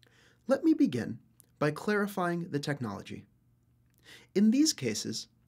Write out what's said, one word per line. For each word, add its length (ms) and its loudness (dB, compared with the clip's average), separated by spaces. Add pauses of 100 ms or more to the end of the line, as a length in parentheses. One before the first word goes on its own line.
(480)
Let 180 0
me 80 6
begin 460 0 (400)
by 120 2
clarifying 800 -2
the 100 -4
technology. 640 -8 (1120)
In 160 6
these 220 4
cases, 560 -6 (180)